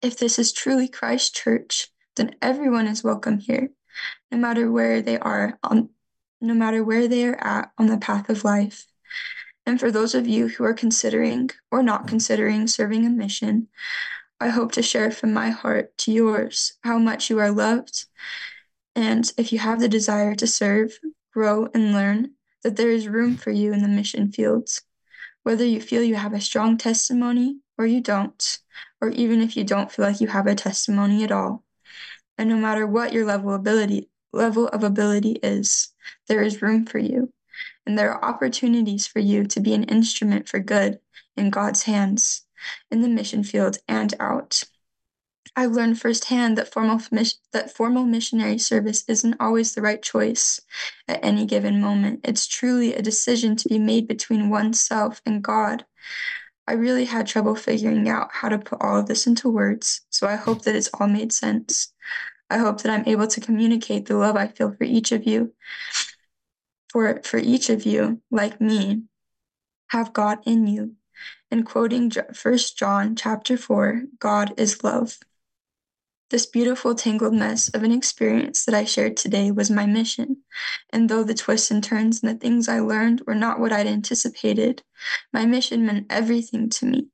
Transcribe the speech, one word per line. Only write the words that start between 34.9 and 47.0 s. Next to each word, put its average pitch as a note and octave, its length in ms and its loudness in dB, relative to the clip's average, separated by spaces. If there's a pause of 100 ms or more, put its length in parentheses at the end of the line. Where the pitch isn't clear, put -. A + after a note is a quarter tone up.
is, G3+ 460 0 (380)
there G#3+ 140 2
is G#3 200 0
room A3 240 2
for - 140 -6
you, B3+ 320 -2 (540)
and G#3 120 0
there G#3 140 2
are - 140 -4
opportunities A#3 800 0
for - 140 -4
you G3+ 260 2
to G3+ 140 -4
be G#3+ 140 2
an G#3+ 100 2
instrument G#3+ 680 2
for - 100 -6
good G3+ 400 0 (380)
in G3+ 120 2
God's G3+ 340 -2
hands, G3+ 640 0 (440)
in A3+ 120 2
the B3 60 2
mission G#3+ 360 -2
field G3+ 340 0 (100)
and G#3+ 320 -2
out. - 440 -2 (920)
I've B3+ 160 2
learned A3+ 300 0
firsthand A#3 560 0
that - 160 -6
formal A3 260 2 (120)